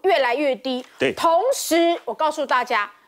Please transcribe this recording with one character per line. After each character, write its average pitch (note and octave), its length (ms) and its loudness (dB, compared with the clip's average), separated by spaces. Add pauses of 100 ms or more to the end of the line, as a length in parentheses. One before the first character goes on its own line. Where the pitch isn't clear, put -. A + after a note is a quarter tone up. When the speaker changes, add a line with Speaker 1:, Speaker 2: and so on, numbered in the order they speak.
Speaker 1:
越 F#4 160 4
来 B3 160 0
越 C#4 200 0
低。 B3+ 300 -6 (140)
Speaker 2:
对。 C4 160 0
Speaker 1:
同 E4+ 280 2 (100)
时， E4+ 520 0
我 - 100 -6
告 D#4 160 0
诉 D4+ 140 -6
大 B3 180 0
家， G#3 280 -2 (180)